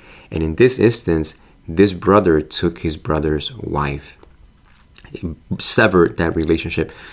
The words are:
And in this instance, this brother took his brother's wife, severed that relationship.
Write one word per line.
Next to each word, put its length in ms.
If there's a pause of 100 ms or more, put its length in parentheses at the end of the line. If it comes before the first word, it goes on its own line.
(300)
And 140
in 120
this 240
instance, 600 (280)
this 260
brother 480
took 380
his 180
brother's 580
wife, 640 (1400)
severed 580
that 180
relationship. 560 (220)